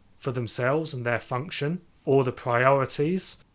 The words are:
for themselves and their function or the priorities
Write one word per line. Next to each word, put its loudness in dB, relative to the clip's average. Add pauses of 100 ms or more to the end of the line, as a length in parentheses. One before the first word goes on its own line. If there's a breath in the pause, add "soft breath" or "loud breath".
(180)
for -4
themselves -2
and -6
their 0
function -4 (240)
or 6
the 0
priorities 0 (180)